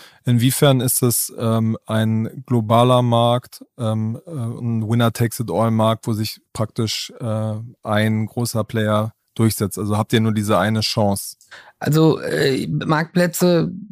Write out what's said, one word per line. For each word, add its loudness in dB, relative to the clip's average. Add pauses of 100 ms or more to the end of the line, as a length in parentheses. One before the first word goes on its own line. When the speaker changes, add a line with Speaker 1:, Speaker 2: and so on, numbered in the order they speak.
(260)
Speaker 1:
Inwiefern 4
ist -2
es, -2
ähm, 0 (100)
ein -2
globaler 4
Markt, 0 (160)
ähm, -2
äh, -18
ein -6
Winner-Takes-it-all-Markt, 0
wo -2
sich -6 (100)
praktisch, -6
äh, -4 (280)
ein 0
großer -4
Player 0 (220)
durchsetzt? 0
Also -2
habt 0
ihr 4
nur 2
diese 0
eine 0
Chance? -2 (420)
Speaker 2:
Also, 2
äh, -2
Marktplätze, 0 (200)